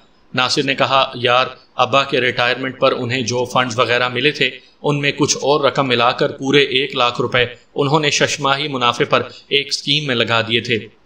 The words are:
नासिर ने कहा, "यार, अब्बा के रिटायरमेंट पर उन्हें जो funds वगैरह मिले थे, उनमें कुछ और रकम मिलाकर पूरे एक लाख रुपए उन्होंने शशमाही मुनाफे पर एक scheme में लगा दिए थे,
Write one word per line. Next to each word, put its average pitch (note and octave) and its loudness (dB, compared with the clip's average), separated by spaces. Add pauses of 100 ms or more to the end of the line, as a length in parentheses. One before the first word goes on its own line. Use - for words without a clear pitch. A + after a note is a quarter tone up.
(360)
नासिर B2+ 0
ने C3+ 0
कहा, C3 2
"यार, B2+ 2 (200)
अब्बा B2+ 2
के C3+ -2
रिटायरमेंट B2+ -2
पर C3+ 4
उन्हें B2 -4
जो B2 -2
funds B2+ 0
वगैरह B2 0
मिले B2 0
थे, C3+ 0 (320)
उनमें C#3+ 0
कुछ C#3+ 0
और C#3+ 2
रकम C3+ 0
मिलाकर B2 2
पूरे C#3 0
एक C#3+ -2
लाख A#2+ 0
रुपए A#2+ 0 (180)
उन्होंने C#3+ 0
शशमाही C#3 0
मुनाफे B2 0
पर B2 0 (220)
एक C#3 0
scheme D3 -2
में B2+ 0
लगा A#2 2
दिए A2+ 0
थे, A#2 -4 (160)